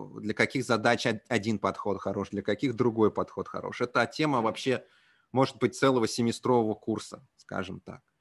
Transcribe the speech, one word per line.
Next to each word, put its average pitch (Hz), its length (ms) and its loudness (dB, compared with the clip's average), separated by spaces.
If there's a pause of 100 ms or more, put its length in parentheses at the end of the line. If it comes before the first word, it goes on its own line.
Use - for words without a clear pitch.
(200)
для 107 160 -6
каких 123 280 0
задач 117 440 2
од-, 113 200 -2
один 107 300 0
подход 95 420 -2
хорош, 98 300 -4
для 98 140 -4
каких 117 320 -2
другой 110 360 4
подход - 360 -4
хорош. 95 340 -8
Это 120 240 2
тема 143 360 0
вообще, 113 440 -2 (460)
может 131 260 2
быть, 123 180 0
целого 127 320 4
семестрового 117 680 0
курса, - 500 -6 (100)
скажем 95 440 -8
так. - 220 -18 (200)